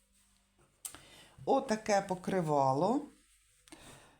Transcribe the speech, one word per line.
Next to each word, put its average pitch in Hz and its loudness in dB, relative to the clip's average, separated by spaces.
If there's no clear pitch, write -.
Отаке 220 0
покривало. 175 0